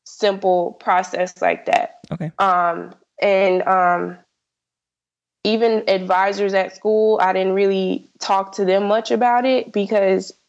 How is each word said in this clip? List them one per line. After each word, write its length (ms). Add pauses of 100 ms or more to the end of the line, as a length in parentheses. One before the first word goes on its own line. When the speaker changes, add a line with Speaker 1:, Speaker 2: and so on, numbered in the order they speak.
Speaker 1:
simple 680
process 680
like 240
that. 340 (120)
Speaker 2:
Okay. 260
Speaker 1:
Um, 560 (280)
and, 420
um, 540 (1300)
even 460
advisors 640
at 220
school, 460
I 120
didn't 200
really 560 (100)
talk 340
to 120
them 220
much 240
about 340
it 280
because 580 (180)